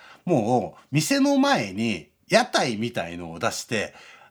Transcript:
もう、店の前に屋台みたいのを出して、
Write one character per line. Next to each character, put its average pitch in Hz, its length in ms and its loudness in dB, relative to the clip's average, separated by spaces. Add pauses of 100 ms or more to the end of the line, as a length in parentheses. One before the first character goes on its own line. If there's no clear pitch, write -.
(260)
も 117 520 0
う、 - 40 -20 (100)
店 156 280 2
の 277 200 4
前 202 340 2
に 104 360 -4 (180)
屋 226 180 4
台 139 320 0
み 117 140 -4
た 87 180 -6
い 85 80 -10
の 85 140 -10
を 85 80 -12
出 110 120 -2
し - 140 -8
て、 101 280 -2 (380)